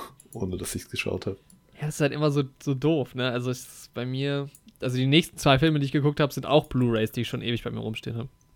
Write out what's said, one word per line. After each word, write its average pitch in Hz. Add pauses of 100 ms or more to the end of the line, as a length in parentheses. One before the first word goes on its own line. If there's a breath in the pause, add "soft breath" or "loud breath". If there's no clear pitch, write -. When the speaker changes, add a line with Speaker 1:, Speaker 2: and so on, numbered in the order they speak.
(120)
Speaker 1:
<laughs> -
ohne 92
dass -
ich's -
geschaut -
hab. 98 (420)
Speaker 2:
Ja, 151
das 151
ist -
halt 139
immer 147
so, 143 (180)
so 143
doof, 143
ne? 127
Also 123
es 123 (240)
ist -
bei 120
mir, 139 (320)
also 127
die 127
nächsten 143
zwei 135
Filme, 156
die 139
ich 127
geguckt 147
hab, 147
sind 131
auch 147
Blu-rays, 117
die 123
ich 113
schon 120
ewig 113
bei 120
mir 113
rumstehen 113
hab. 113 (280)